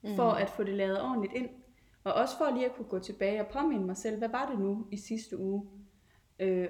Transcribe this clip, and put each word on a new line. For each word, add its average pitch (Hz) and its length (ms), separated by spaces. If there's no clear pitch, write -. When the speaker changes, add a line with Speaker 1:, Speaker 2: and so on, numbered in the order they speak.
Speaker 1:
for 233 160
Speaker 2:
Mm. 185 100
Speaker 1:
at 196 80
få - 140
det 196 100
lavet 190 280
ordentligt 233 320
ind. 247 160
Og - 100
også 262 240
for 302 160
lige 247 120
at 247 100
kunne 226 120
gå 185 120
tilbage 202 420
og 208 60
påminde 269 380
mig 185 120
selv, 214 200
hvad 226 120
var 254 220
det 220 80
nu 202 320
i 208 60
sidste 220 400
uge? 196 280
Øh, 185 300